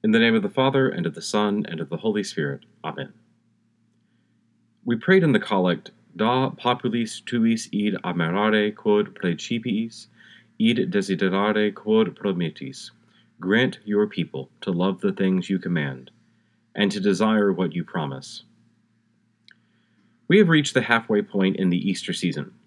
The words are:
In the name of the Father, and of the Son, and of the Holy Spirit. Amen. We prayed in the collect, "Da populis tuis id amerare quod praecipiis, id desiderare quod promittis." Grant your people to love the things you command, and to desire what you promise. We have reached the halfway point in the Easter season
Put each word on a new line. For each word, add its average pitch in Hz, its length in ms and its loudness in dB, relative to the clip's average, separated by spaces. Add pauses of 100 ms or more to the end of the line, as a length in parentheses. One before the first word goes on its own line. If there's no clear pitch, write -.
In 110 60 4
the 113 80 6
name 113 160 4
of 107 80 2
the 101 60 -4
Father, 135 400 2
and - 180 -4
of - 80 -6
the - 80 -14
Son, 104 460 -2
and 82 120 -10
of 80 80 -8
the 82 100 -8
Holy 104 260 -2
Spirit. 71 380 -6 (200)
Amen. - 300 -10 (1700)
We 120 120 0
prayed 180 260 4
in 156 80 4
the 113 80 4
collect, 92 540 0 (240)
"Da 120 340 2
populis 120 720 -2
tuis 113 500 0
id 104 300 0
amerare 104 720 0
quod 104 400 0
praecipiis, 113 920 -4 (500)
id 113 320 2
desiderare 98 840 0
quod 107 440 0
promittis." 90 760 -6 (480)
Grant 110 460 2
your 104 240 2
people 80 420 -8 (120)
to 95 100 -4
love 92 300 -2
the 98 100 0
things 95 360 0
you 95 120 -2
command, 71 500 -4 (640)
and 101 160 0
to 101 80 -8
desire 101 540 2
what 87 200 -2
you 82 120 -4
promise. 69 580 -8 (1800)
We 180 120 6
have 196 100 8
reached 151 260 2
the 123 80 2
halfway 113 400 0
point 95 320 0
in 92 160 0
the 90 180 0
Easter 92 240 -4
season 80 380 -4 (160)